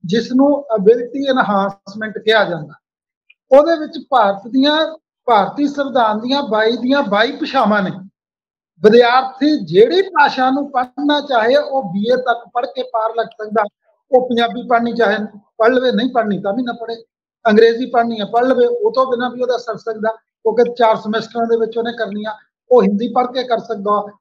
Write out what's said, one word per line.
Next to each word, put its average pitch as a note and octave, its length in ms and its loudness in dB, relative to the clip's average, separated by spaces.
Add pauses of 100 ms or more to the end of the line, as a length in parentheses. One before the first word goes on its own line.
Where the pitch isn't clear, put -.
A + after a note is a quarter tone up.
ਜਿਸ A3+ 280 -4
ਨੂੰ C#4 320 2 (100)
ability A#3+ 540 2
enhancement G#3 880 -2
ਕਿਹਾ G#3+ 260 2
ਜਾਂਦਾ। E3+ 300 -8 (760)
ਉਹਦੇ D4+ 260 6
ਵਿੱਚ D4+ 200 -10 (120)
ਭਾਰਤ G3+ 380 0
ਦੀਆਂ, C4 480 0 (280)
ਭਾਰਤੀ A3+ 440 2
ਸੰਵਿਧਾਨ B3 520 -2
ਦੀਆਂ C4+ 220 -4
ਬਾਈ A3 340 0
ਦੀਆਂ C4+ 260 0
ਬਾਈ G#3+ 300 0
ਭਾਸ਼ਾਵਾਂ G#3+ 500 0
ਨੇ। F3+ 80 -4 (920)
ਵਿਦਿਆਰਥੀ B3 800 4
ਜਿਹੜੀ A#3 380 4
ਭਾਸ਼ਾ C4 480 2
ਨੂੰ C4+ 200 -4
ਪੜ੍ਹਨਾ C#4+ 500 -2
ਚਾਹੇ B3+ 360 0
ਉਹ C#4 260 -2
ਬੀ G3+ 300 -2
ਏ B3+ 40 2
ਤੱਕ A#3+ 380 -4
ਪੜ੍ਹ B3 120 -2
ਕੇ B3+ 160 -10
ਪਾਰ A3 340 -4
ਲੱਗ A3+ 100 -4
ਸਕਦਾ। G#3+ 380 -4 (460)
ਉਹ B3+ 180 2
ਪੰਜਾਬੀ A#3 400 -2
ਪੜ੍ਹਨੀ A#3 240 2
ਚਾਹੇ G#3+ 240 2 (420)
ਪੜ੍ਹ A#3 160 4
ਲਵੇ, B3+ 180 0
ਨਹੀਂ A#3+ 200 -2
ਪੜ੍ਹਨੀ G#3+ 300 -2
ਤਾਂ G3 100 -4
ਵੀ B3 100 -4
ਨਾ A#3+ 100 -6
ਪੜ੍ਹੇ। A3+ 240 -10 (520)
ਅੰਗਰੇਜ਼ੀ A#3 380 4
ਪੜ੍ਹਨੀ A#3 340 -2
ਆ G3+ 40 -2
ਪੜ੍ਹ A#3 220 0
ਲਵੇ, A#3+ 200 2
ਉਹ A#3+ 260 -2
ਤੋਂ C4 140 0
ਬਿਨਾਂ A#3+ 240 -4
ਵੀ B3 120 -8
ਉਹਦਾ A#3+ 140 -2
ਸਰ A3 200 -8
ਸਕਦਾ, A3 360 -4
ਕਿਉਂਕਿ A3 500 -2 (160)
ਚਾਰ A3 180 4
ਸਮੈਸਟਰਾਂ A3 500 -6
ਦੇ A3+ 100 0
ਵਿੱਚ A3+ 220 -4
ਉਹਨੇ A#3 140 -4
ਕਰਨੀ G#3 320 -8
ਆ। G#3+ 140 -10 (320)
ਉਹ B3 120 6
ਹਿੰਦੀ G3+ 260 0
ਪੜ੍ਹ B3 200 -2
ਕੇ B3+ 140 -6
ਕਰ A3+ 160 -2
ਸਕਦਾ G#3 340 -6 (280)